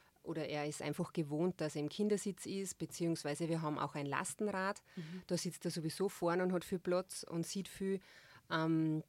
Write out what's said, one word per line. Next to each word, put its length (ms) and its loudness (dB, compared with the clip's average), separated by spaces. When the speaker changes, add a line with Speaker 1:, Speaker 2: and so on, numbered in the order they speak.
Speaker 1:
oder 260 -2
er 180 0
ist 140 -4
einfach 320 -2
gewohnt, 480 0
dass 140 0
er 80 0
im 60 0
Kindersitz 560 0
ist, 320 -4
beziehungsweise 680 0
wir 140 2
haben 180 0
auch 160 -2
ein 120 -2
Lastenrad. 720 0
Speaker 2:
Mhm. 320 -8
Speaker 1:
Da 100 2
sitzt 280 -4
er 60 2
sowieso 380 0
vorne 340 2
und 80 4
hat 140 0
viel 140 -2
Platz 500 0
und 160 0
sieht 220 -4
viel. 340 -2
Ähm, 580 4